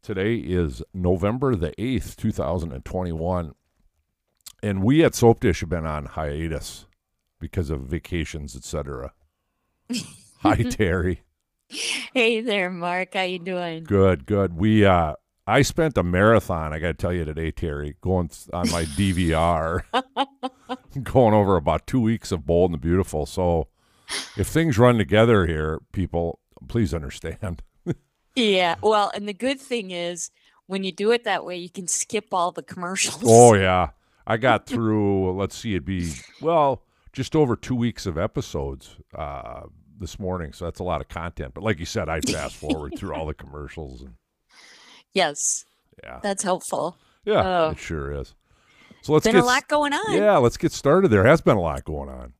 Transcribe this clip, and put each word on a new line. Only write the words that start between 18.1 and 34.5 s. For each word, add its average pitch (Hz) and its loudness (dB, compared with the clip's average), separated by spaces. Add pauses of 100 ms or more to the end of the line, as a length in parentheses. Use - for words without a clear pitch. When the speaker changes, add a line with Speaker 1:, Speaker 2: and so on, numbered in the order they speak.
Speaker 1:
th-, - -18
on 87 -2
my 85 0
Speaker 2:
<laughs> 71 -8
Speaker 1:
D 95 2
V 85 2
R, 82 0 (580)
<laughs> - -10
going 123 4
over 101 6
about 80 0
two 127 0
weeks 110 -2
of 82 -4
Bold 85 4
and 82 -4
the 65 -4
Beautiful. 85 0
So 87 -2 (720)
if 101 0
things 156 0
run 120 8
together 104 6
here, 78 -2 (120)
people, 85 -4 (280)
please 104 0
understand. 80 -8 (220)
<laughs> 175 -2 (420)
Speaker 2:
Yeah. 185 2
Well, 208 2
and 202 -8
the 208 -8
good 269 -4
thing 220 -8
is, 175 -8 (340)
when 190 -6
you 190 -4
do 202 0
it 233 2
that 196 -2
way, 180 -10
you 175 -12
can 180 -12
skip - -4
all 175 0
the 170 -10
commercials. - -6
Speaker 1:
Oh, 117 12
yeah. 92 4 (360)
I 113 -2
got 113 2